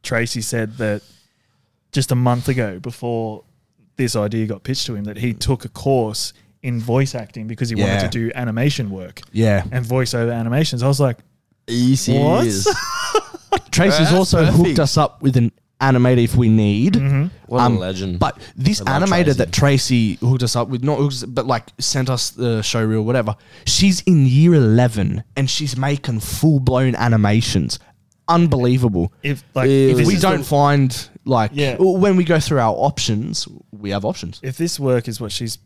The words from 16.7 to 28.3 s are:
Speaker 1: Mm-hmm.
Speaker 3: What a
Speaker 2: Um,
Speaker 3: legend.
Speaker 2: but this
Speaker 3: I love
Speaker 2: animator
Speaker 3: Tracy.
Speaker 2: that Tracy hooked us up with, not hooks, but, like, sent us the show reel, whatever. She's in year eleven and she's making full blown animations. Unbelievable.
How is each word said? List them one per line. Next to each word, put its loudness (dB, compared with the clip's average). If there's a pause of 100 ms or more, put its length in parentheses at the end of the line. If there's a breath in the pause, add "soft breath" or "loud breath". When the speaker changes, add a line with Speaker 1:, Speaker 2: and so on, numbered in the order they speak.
Speaker 1:
Mm-hmm. 0 (200)
Speaker 3:
What -2
a 4
Speaker 2:
Um, 2
Speaker 3:
legend. -6
Speaker 2:
but -2 (180 loud breath)
this 0
Speaker 3:
I -2
love 0
Speaker 2:
animator 2
Speaker 3:
Tracy. 2
Speaker 2:
that -2
Tracy 2
hooked 0
us -2
up -2
with, -6
not -2
hooks, -2
but, -6
like, -2 (160)
sent -4
us -4
the -4
show -2
reel, 0
whatever. -2 (320 loud breath)
She's 2
in 4
year 6
eleven 2 (120)
and -2
she's -6
making -4
full 0
blown 2
animations. 2 (480 soft breath)
Unbelievable. 2 (100)